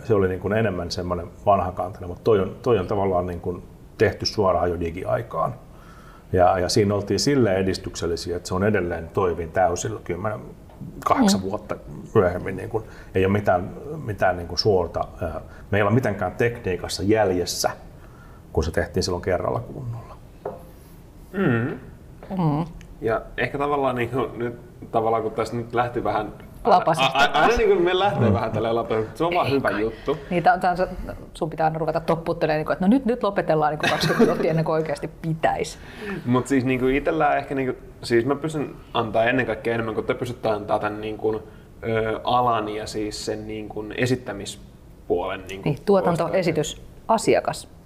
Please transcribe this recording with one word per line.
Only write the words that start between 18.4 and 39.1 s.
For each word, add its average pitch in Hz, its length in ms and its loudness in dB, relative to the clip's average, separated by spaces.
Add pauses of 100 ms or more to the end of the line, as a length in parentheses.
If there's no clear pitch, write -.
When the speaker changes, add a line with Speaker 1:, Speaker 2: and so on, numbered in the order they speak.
Speaker 1:
kun 78 120 0
se 82 60 -2
tehtiin 85 320 0
silloin 90 200 -4
kerralla 90 380 0
kunnolla. - 560 -10 (1160)
Speaker 3:
Mm. 147 460 0 (600)
Speaker 2:
Mm. 156 260 2 (360)
Speaker 3:
Ja 110 200 0 (160)
ehkä 127 220 -2
tavallaan, 139 380 0
niin 117 120 0
kuin, 117 300 -4
nyt, 120 160 -4 (360)
tavallaan 113 320 2
kun 107 100 -2
tässä 113 240 -2
nyt 117 180 -6
lähti 120 300 0
vähän 104 280 0 (320)
Speaker 2:
Lapasesta. 190 540 4
Speaker 3:
a-, 139 60 8
a-, 143 180 2
aina 226 140 6
niin 226 120 4
kuin 190 140 4
me 180 160 2
lähtee 147 300 2
Speaker 1:
Mm. 95 60 4
Speaker 3:
vähän 110 180 -2
tälleen 113 220 0
lapasesta, 110 420 -2
se 160 80 0
on 175 100 0
vaan 156 120 2
Speaker 2:
Ei 131 60 0
Speaker 3:
hyvä 127 180 2
Speaker 2:
kai. 104 100 -2
Speaker 3:
juttu. 113 380 -2 (120)
Speaker 2:
Niin, 175 120 0
tää 175 120 6
on, 185 60 -2
tää 185 100 2
on 175 60 0
se, 185 120 0 (460)
sun 160 160 -4
pitää 160 160 -2
aina 160 120 0
ruveta 160 220 -2
topputtelemaan, 165 580 0
niin 156 80 -4
kuin, 151 60 0
että 185 120 0
no 190 60 6
nyt, 269 140 6
nyt 240 180 0
lopetellaan 160 500 2
niin 151 60 -4
kuin - 120 0
kaksikymmentä 165 340 4
minuuttia 175 260 2
ennen 160 140 2
kuin 165 100 0
oikeasti 156 360 -2 (120)
pitäisi. - 560 -2 (480)
Speaker 3:
Mut 123 200 2
siis 135 180 4
niin 127 160 2
kuin 131 160 4
itsellä 143 400 2
ehkä, 139 180 -4
niin 135 200 0
kuin, - 40 -18 (240)
siis 117 240 4
mä 139 80 2
pystyn 151 400 -4 (200)
antaa 113 300 2